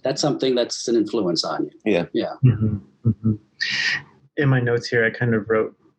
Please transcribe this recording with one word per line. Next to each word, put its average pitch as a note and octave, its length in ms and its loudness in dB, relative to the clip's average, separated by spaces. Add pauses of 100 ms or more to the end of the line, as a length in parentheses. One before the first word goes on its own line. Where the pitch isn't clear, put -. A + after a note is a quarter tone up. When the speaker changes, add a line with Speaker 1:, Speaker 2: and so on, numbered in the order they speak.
Speaker 1:
that's C#3 180 -2
something C3 340 0
that's - 320 -2
an A#2+ 80 2
influence G2+ 480 0
on D#2 220 -4
you. - 60 -14 (120)
Speaker 2:
Yeah. F2 300 2
Speaker 1:
Yeah. G2 200 -4 (120)
Speaker 3:
Mm-hmm. G#2+ 320 2 (320)
Mm-hmm. A2 240 0 (1040)
In C#3+ 120 2
my B2+ 120 4
notes A#2+ 260 0
here, A#2 160 2
I A2+ 60 4
kind A#2 240 0
of G#2 160 -2
wrote, A2+ 260 0 (240)